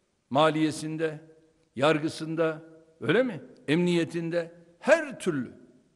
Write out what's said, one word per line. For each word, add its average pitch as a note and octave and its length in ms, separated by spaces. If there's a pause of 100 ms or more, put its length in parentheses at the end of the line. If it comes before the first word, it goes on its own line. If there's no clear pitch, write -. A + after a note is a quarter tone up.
(300)
Maliyesinde, D#3 880 (560)
yargısında, D#3 840 (380)
öyle E3+ 220
mi? G3+ 180 (280)
Emniyetinde, E3+ 840 (260)
her D4 420
türlü. C#3 460 (300)